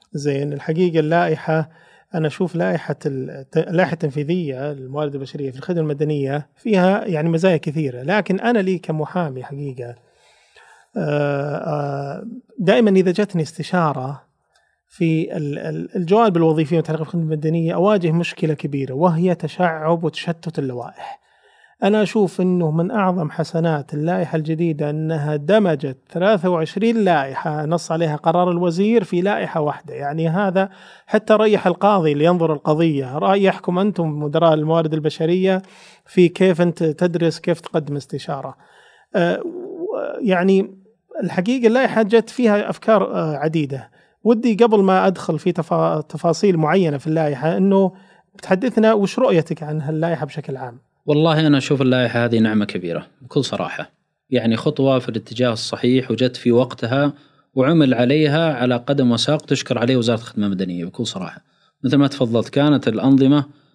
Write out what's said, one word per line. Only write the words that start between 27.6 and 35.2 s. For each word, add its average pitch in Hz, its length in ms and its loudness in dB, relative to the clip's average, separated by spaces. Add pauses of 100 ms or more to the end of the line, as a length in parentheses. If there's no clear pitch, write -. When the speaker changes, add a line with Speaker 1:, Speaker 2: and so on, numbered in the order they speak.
Speaker 1:
نص 160 260 -2
عليها 160 240 -2
قرار 175 360 2
الوزير 180 520 2
في 175 180 -2
لائحة 190 400 -2
واحدة، 143 320 -6
يعني، 151 360 -4
هذا 190 400 0 (360)
حتى 214 280 2
ريح 214 340 4
القاضي 180 440 4
اللي 147 140 2
ينظر 165 280 2
القضية، 147 640 0
رأي 196 260 2
يحكم 180 360 0
أنتم 165 400 -2
مدراء 156 340 4
الموارد 156 400 0
البشرية 175 680 0 (440)